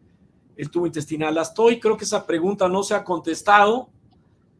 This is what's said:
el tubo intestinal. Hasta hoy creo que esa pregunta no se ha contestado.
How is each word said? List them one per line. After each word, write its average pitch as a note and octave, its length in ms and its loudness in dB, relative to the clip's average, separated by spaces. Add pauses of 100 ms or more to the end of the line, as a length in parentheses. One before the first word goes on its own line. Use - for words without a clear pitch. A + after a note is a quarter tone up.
(560)
el D3 140 -10
tubo F3 160 -2
intestinal. D#3 500 -4
Hasta D#3+ 260 -4
hoy A#3 180 4
creo A3 160 2
que G#3+ 80 -12
esa G3+ 200 -4
pregunta F3+ 440 0
no F#3+ 140 0
se G#3 120 -2
ha G3 80 -2
contestado. G3+ 880 2 (680)